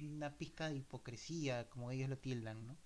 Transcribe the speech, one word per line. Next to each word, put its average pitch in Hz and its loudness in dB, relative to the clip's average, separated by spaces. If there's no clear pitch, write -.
una 147 0
pizca 160 0
de 143 2
hipocresía, 131 0
como 120 -2
ellos 131 4
lo 131 2
tildan, 113 0
¿no? 135 -8